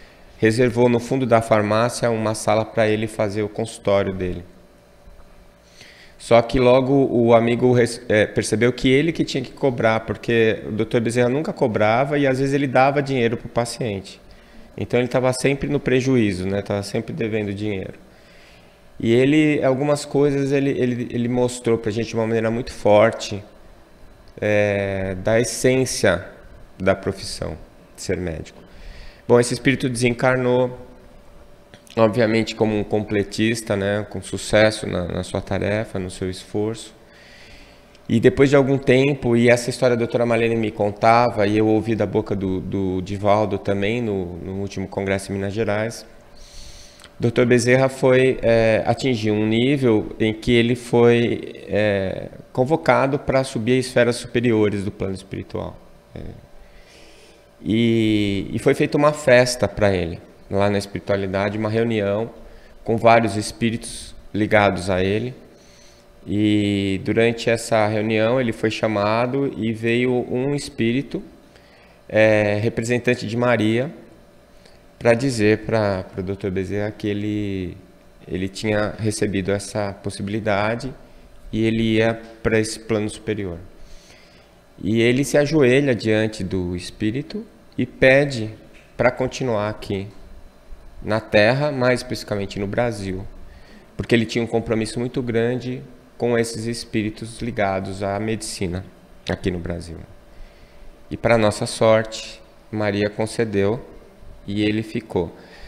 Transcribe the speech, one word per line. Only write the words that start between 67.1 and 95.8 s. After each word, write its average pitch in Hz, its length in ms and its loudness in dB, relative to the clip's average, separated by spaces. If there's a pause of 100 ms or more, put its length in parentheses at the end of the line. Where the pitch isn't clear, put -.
essa 113 380 0
reunião 110 520 0
ele 117 140 -2
foi 110 180 -2
chamado 117 840 0
e 110 160 -2
veio 117 600 0
um 135 220 -2
espírito, 139 680 -2 (840)
é, 107 540 4
representante 117 640 0
de 110 80 -6
Maria, 120 560 2 (1080)
pra 117 160 4
dizer 110 520 2
pra, 101 380 0 (100)
pro 98 100 -6
doutor 98 260 -6
Bezerra 98 420 -4
que 107 160 -6
ele, 101 680 -4 (480)
ele 92 220 -4
tinha 107 500 -2
recebido 101 540 -2
essa 101 400 -4 (100)
possibilidade 107 920 -4 (580)
e 110 140 0
ele 113 300 2
ia 113 260 2 (200)
pra 110 160 0
esse 110 220 -2
plano 107 300 -2
superior. 98 480 -6 (1200)
E 113 200 0
ele 127 240 2
se 147 120 0
ajoelha 139 560 4
diante 107 480 0
do 90 320 -4
espírito 120 720 -6 (320)
e - 80 -2
pede 131 640 2 (460)
pra 120 160 2
continuar 123 560 -2
aqui 101 400 -6 (920)
na 107 180 -2
Terra, 120 500 2
mais 127 300 0
especificamente 104 640 -8
no 101 40 -4
Brasil, 101 640 -4 (720)
porque 107 180 0
ele 113 100 4
tinha 117 160 -2
um 113 60 -2
compromisso 113 540 -2
muito 127 200 -4
grande 123 600 -4 (360)